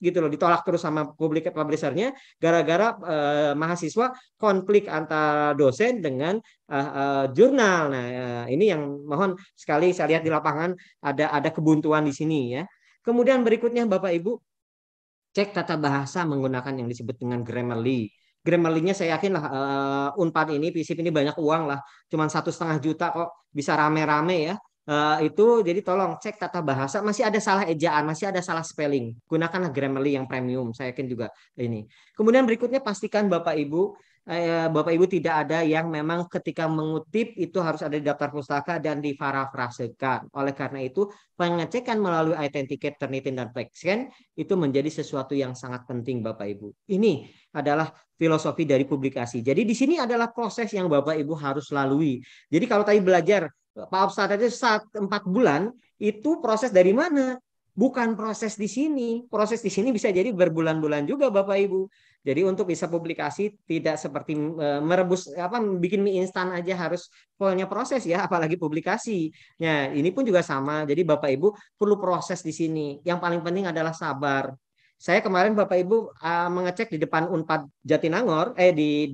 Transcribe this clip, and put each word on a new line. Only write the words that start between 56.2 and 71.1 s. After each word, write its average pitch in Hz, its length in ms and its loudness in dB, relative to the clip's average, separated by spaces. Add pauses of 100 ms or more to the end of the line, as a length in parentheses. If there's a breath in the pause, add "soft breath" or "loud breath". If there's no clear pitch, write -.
proses 226 240 0
dari 185 240 6
mana? 262 480 2 (320)
Bukan 233 400 2
proses 208 480 -4
di 214 80 -2
sini. 247 640 -2
Proses 214 340 -2
di 196 80 -2
sini 208 220 0
bisa 208 180 0
jadi 185 240 0
berbulan-bulan 160 720 2
juga 277 240 0
Bapak 196 240 2
Ibu. 190 320 0 (320 soft breath)
Jadi 143 240 0
untuk 190 240 0
bisa 165 220 -4
publikasi 165 760 -4
tidak 160 320 -2
seperti, 147 400 -6
eh, 147 480 -2
merebus, 175 480 0
apa, 180 240 -4
bikin 196 480 0
mie 190 160 0
instan 185 320 -2
aja 175 240 -4
harus 180 320 -4 (300 soft breath)
punya 190 260 0
proses 220 400 -4
ya, 175 240 0
apalagi 170 320 0
publikasi. 165 720 -2 (320 soft breath)
Nah, 147 240 2
ini 151 240 0
pun 269 160 0
juga 180 160 4
sama. 151 400 -2
Jadi 147 220 0
Bapak 147 240 2